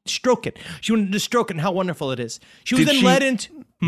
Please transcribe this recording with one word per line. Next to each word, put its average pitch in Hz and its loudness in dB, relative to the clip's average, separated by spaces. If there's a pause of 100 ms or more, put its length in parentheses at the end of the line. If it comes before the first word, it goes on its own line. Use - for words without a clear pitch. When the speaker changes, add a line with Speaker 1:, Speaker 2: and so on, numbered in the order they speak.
Speaker 1:
stroke - 0
it. - -10 (220)
She - -4
wanted 208 0
to 202 -2
stroke 240 -2
it 180 -10
and 156 -4
how 175 -2
wonderful 175 -4
it 123 -6
is. 117 -10 (240)
She - -2
was 254 4
Speaker 2:
Did - 4
Speaker 1:
then 269 2
Speaker 2:
she, 240 4
Speaker 1:
led 269 6
into, 262 -2 (400)